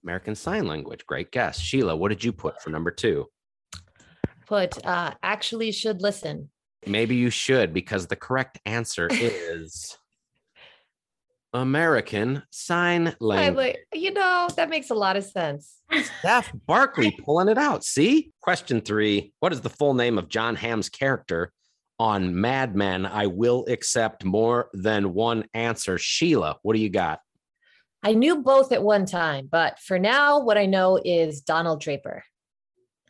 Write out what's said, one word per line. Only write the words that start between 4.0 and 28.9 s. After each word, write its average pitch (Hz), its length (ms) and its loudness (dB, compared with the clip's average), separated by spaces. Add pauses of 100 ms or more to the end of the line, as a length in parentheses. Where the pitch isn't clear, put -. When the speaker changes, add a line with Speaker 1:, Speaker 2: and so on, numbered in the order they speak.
Speaker 2:
Put, 190 380 -2
uh, 175 280 -2 (100)
actually 214 500 -4
should 202 300 -4
listen. 156 480 -6 (360)
Speaker 1:
Maybe 110 300 0
you 123 140 2
should, 113 420 2
because 90 340 -4
the 101 100 -6
correct - 500 -4
answer 107 420 -4
Speaker 2:
<laughs> - 40 -2
Speaker 1:
is 85 840 -6 (1600)
American 131 960 0
Sign 175 580 0
Speaker 2:
I'm - 120 -6
Speaker 1:
Language. 277 360 0 (200)
Speaker 2:
like, - 20 -16 (160)
you 370 180 -4
know, 359 440 0
that - 120 0
makes 311 220 -6
a 240 40 -2
lot 196 220 0
of 196 80 -2
sense. 156 560 -8 (380)
Speaker 1:
Steph 220 340 2 (140)
Barkley 160 460 4 (120)
pulling 175 240 4
it 220 100 6
out. 277 260 0
See? 247 480 2 (100)
Question 139 380 0
three. 104 600 0
What 175 120 2
is 131 80 -6
the 127 100 -6
full 143 240 2
name 120 240 2
of 90 100 -4
Jon 113 280 -2
Hamm's 113 340 -4
character 95 640 -2 (460)
on 98 400 0
Mad 123 380 0
Men? 95 300 0
I 104 220 -2
will 117 400 0
accept 113 560 -2
more 113 500 2
than 98 400 0
one 113 400 0
answer. 113 420 -2
Sheila, 104 680 0
what 107 120 0
do 110 80 2
you 104 80 0
got? 87 300 -2 (840)
Speaker 2:
I 208 100 2
knew 285 300 4
both 269 300 6
at 220 100 2
one 202 240 4